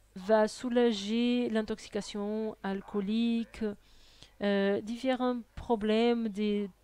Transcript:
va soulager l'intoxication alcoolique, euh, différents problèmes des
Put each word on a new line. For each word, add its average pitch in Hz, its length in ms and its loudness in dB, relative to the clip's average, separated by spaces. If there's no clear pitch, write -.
va 214 320 4
soulager 240 1000 2
l'intoxication 214 1120 -4
alcoolique, 220 1000 -2
euh, 202 380 2
différents 247 600 -2
problèmes 226 760 2
des 208 420 -2